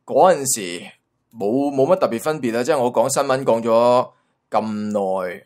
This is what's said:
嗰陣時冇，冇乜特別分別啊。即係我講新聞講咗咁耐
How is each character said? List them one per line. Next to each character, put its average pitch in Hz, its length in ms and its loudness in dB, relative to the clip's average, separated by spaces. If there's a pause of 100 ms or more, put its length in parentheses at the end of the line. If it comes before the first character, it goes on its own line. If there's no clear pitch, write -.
嗰 160 300 4
陣 151 40 -4 (160)
時 90 300 -8 (520)
冇， 131 380 -2
冇 135 120 4
乜 185 100 4
特 139 100 0
別 113 140 -4
分 156 200 -4
別 117 160 -2
啊。 120 60 0
即 131 80 -4
係 151 80 2
我 120 140 0
講 135 200 2
新 147 120 -2
聞 131 200 -2
講 139 160 2
咗 120 480 2 (400)
咁 107 120 -2 (320)
耐 95 540 -4